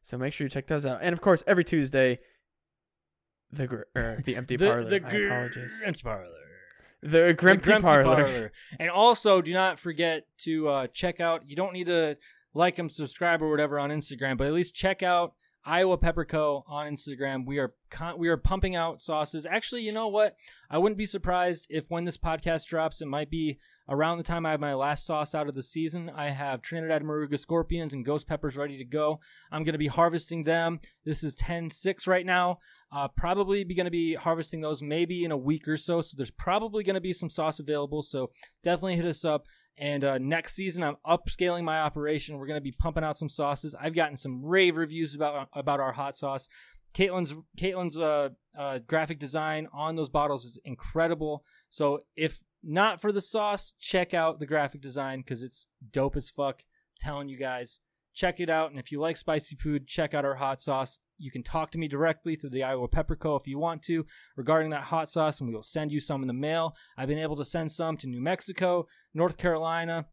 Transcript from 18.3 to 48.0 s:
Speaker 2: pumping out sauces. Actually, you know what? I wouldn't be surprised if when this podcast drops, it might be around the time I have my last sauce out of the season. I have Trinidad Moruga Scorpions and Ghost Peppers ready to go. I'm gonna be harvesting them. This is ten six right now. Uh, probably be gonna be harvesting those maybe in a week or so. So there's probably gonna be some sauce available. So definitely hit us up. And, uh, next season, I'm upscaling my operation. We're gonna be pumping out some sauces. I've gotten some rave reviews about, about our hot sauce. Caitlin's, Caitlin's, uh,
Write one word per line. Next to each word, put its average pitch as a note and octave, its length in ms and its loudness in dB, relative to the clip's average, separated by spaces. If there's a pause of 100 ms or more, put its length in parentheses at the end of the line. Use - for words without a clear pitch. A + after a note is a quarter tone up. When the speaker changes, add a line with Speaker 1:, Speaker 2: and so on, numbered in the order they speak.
Speaker 2:
pumping F#3 400 0
out E3 240 -2
sauces. D#3 460 -4
Actually, A3+ 380 -4
you G#3+ 100 -4
know A3 160 -2
what? G#3 260 4 (340)
I D3+ 80 0
wouldn't G3 200 4
be G#3 80 -2
surprised F3+ 640 0
if D#3 200 -4
when E3+ 140 -4
this F3 140 -6
podcast D#3+ 480 -2
drops, D#3+ 360 -2
it D3+ 60 -8
might D3 220 -4
be D#3 300 -2 (280)
around D#3 300 2
the E3+ 80 -6
time E3+ 200 -2
I D#3 60 2
have D3 80 0
my C#3+ 140 -2
last C#3 320 -2
sauce D3+ 280 -2
out D3+ 140 -2
of C3+ 80 -6
the C3+ 80 -6
season. E3 500 -6
I D3 180 -4
have C3+ 300 -6
Trinidad D#3+ 420 -2
Moruga D3+ 340 -2
Scorpions E3 560 -2
and C3 100 -6
Ghost D3 240 -2
Peppers D3 300 -4
ready C#3+ 200 -4
to C3 60 -12
go. D3+ 380 0 (300)
I'm D#3 120 -4
gonna D#3 140 0
be D3 100 2
harvesting E3 560 2
them. E3 380 2 (240)
This D3+ 180 -4
is D3 100 -4
ten E3+ 360 -4
six - 380 -4
right F3+ 180 4
now. F3+ 340 2 (320)
Uh, C#3+ 160 -2
probably G3 560 0
be F3+ 100 -8
gonna F3 160 0
be E3 260 0
harvesting E3 440 -2
those D3+ 240 -4
maybe E3+ 400 -2
in E3 80 -2
a D3 60 0
week D3 320 0
or D#3 80 0
so. E3+ 240 0
So - 160 -8
there's B2+ 120 -4
probably G#3+ 540 -2
gonna F#3+ 160 0
be F3+ 140 -4
some E3+ 160 -6
sauce D#3 300 -2
available. D3 440 -2
So C3 280 -6 (320)
definitely F3 340 0
hit E3+ 80 0
us E3 180 -2
up. D3+ 220 0 (300)
And, C#3+ 280 -2
uh, C3+ 160 2
next D#3 340 -2
season, F3+ 300 -4
I'm D3 200 -2
upscaling F3 600 0
my D#3 180 0
operation. D3+ 560 -2
We're C3+ 80 -10
gonna D3+ 160 -4
be C#3 100 -8
pumping D#3+ 320 0
out D3+ 140 -4
some D#3 100 -6
sauces. C#3+ 460 -2
I've D#3+ 220 -6
gotten D3+ 200 2
some C3 300 -10
rave F3 320 6
reviews D#3 380 -2
about, D3 360 -2
about C#3+ 280 0
our C3 140 -2
hot C#3 220 -6
sauce. C3+ 320 -6 (460)
Caitlin's, F3+ 400 0 (240)
Caitlin's, F3+ 400 -2
uh, D3+ 320 2 (260)